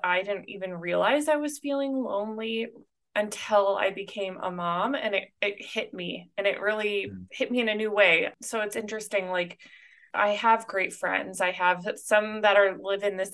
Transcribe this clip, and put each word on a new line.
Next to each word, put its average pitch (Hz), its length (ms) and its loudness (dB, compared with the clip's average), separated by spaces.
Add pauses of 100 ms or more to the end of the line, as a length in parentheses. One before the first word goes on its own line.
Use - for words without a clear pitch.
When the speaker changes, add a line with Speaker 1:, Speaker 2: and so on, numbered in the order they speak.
Speaker 1:
I 180 180 2
didn't 196 280 -6
even 185 260 -8
realize 180 520 2
I 302 100 4
was 294 200 -4
feeling 277 380 -2
lonely 220 720 -4 (480)
until 208 640 2
I 202 120 2
became 196 480 -8
a - 140 -6
mom, 180 420 -2
and 214 220 -2
it, - 140 -2 (120)
it 202 180 -2
hit - 320 -8
me, 180 460 -8
and 196 80 0
it - 160 0
really 208 500 0
Speaker 2:
Mm. 185 200 -12
Speaker 1:
hit 254 200 -2
me 247 100 2
in 226 80 2
a 214 40 2
new 214 180 -2
way. 190 400 6 (120)
So 226 180 -4
it's 208 140 -4
interesting, 214 540 -4
like, 180 300 -4 (560)
I 208 180 4
have 226 340 4
great 190 260 -2
friends. 185 480 -2
I 185 120 2
have 180 420 2
some 214 460 0
that 202 140 6
are, 190 240 6
live 196 220 -2
in 202 160 -2
this 190 160 -4